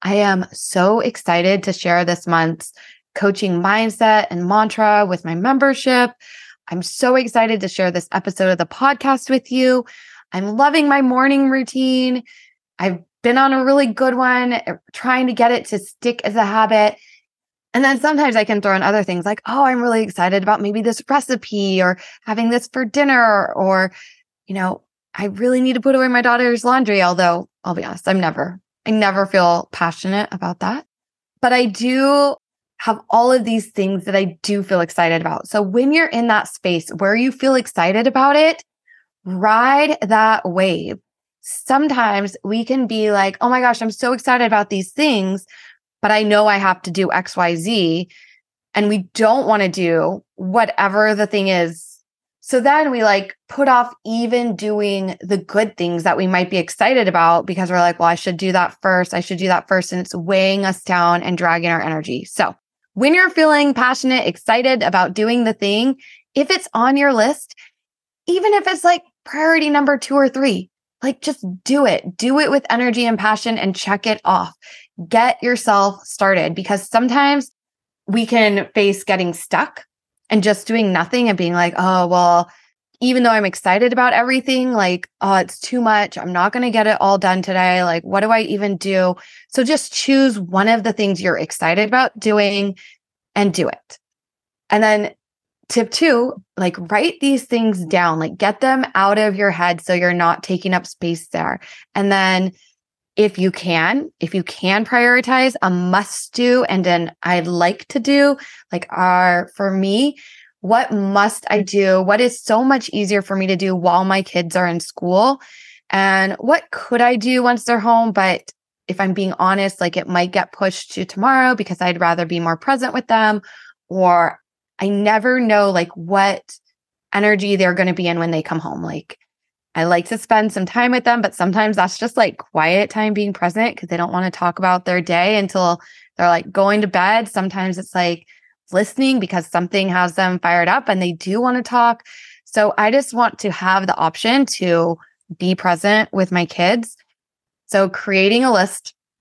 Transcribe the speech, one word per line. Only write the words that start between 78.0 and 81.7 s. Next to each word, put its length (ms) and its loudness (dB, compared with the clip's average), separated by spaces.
we 180 0
can 500 0
face 300 0
getting 300 -2
stuck 500 -4
and 120 2
just 240 0
doing 280 0
nothing 340 0
and 80 0
being 160 -2
like, 240 0